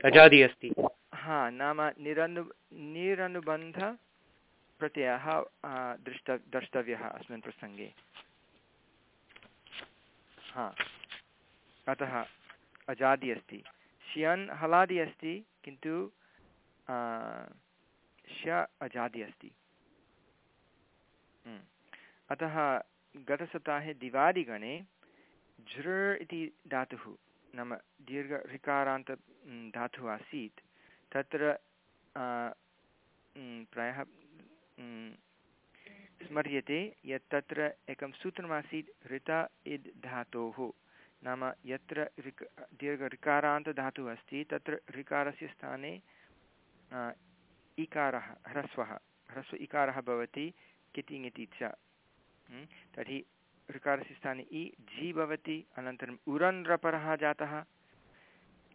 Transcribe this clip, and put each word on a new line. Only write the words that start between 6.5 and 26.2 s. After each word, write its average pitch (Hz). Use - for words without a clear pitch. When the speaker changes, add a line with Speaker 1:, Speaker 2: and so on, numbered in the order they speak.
Speaker 2:
अस्मिन् 113
प्रसङ्गे। 104
हा, 113
अतः 131
अजादि 131
अस्ति। 104
श्यन् 170
हलादि 175
अस्ति, 165
किन्तु, 160
अ, 117
श 170
अजादि 120
अस्ति। -
हम्म। 110
अतः 147
गतसप्ताहे 147
दिवादिगणे 131
झृ 190